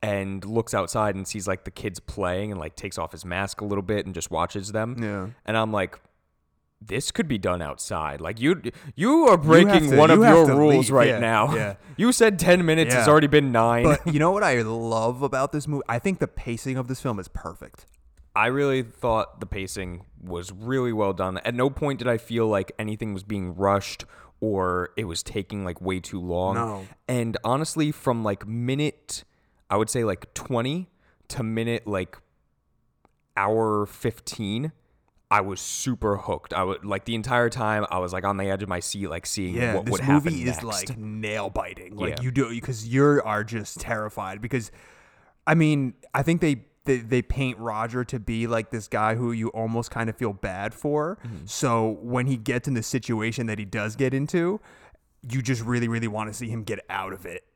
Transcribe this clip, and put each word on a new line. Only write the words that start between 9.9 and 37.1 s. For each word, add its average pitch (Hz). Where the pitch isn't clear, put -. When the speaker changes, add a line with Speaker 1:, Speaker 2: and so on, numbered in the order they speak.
Speaker 2:
to, 135
Speaker 1:
one 156
of 160
Speaker 2:
you -
have -
Speaker 1:
your 160
Speaker 2:
to 135
Speaker 1:
rules 147
Speaker 2:
leave. 135
Speaker 1:
right 127
Speaker 2:
Yeah, 113
Speaker 1:
now. 113
Speaker 2:
yeah. 104
Speaker 1:
<laughs> 147
You 226
said 220
ten 180
minutes. 156
It's 123
Speaker 2:
Yeah. 151
Speaker 1:
already 151
been 143
nine." 117
Speaker 2:
But 147
you 147
know 165
what 202
I 131
love 113
about 139
this 147
movie? 143
I 117
think 190
the 143
pacing 123
of 127
this 127
film 117
is 92
perfect. -
Speaker 1:
I 107
really 135
thought 113
the 110
pacing 92
was 87
really 120
well 101
done. 92
At 120
no 127
point 139
did 120
I 120
feel 117
like 101
anything 107
was 95
being 98
rushed 98
or 92
it 110
was 87
taking, 101
like, 87
way 92
too 92
long. 90
Speaker 2:
No. 107
Speaker 1:
And 120
honestly, 151
from, 117
like, 104
minute, 123
I 98
would 110
say, 123
like, 101
twenty 135
to -
minute, 113
like, 95
hour 107
fifteen, 117
I 104
was 95
super 110
hooked. 85
I 92
wa-, 92
like, 98
the 117